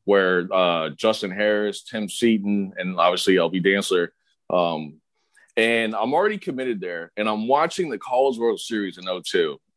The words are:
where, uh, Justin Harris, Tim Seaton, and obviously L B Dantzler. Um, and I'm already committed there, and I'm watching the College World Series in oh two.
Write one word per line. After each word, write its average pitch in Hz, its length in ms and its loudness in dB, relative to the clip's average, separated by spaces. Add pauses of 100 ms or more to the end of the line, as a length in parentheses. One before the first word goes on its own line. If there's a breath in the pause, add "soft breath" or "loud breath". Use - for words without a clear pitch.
where, 92 460 4
uh, 85 400 2
Justin 110 400 -2
Harris, 104 520 -2
Tim 104 260 -8
Seaton, 101 720 0
and 92 200 -4
obviously 90 380 4
L 82 140 2
B 92 100 -2
Dantzler. 95 480 2 (420)
Um, 82 440 0 (640 soft breath)
and 113 380 0
I'm 117 200 -2
already 202 240 0
committed 127 420 -6
there, 85 360 -8
and 107 120 -2
I'm 107 180 -2
watching 156 440 2
the 107 80 -6
College 127 400 0
World 113 200 0
Series 101 400 -6
in 92 100 -14
oh 92 160 -4
two. 80 360 0 (160)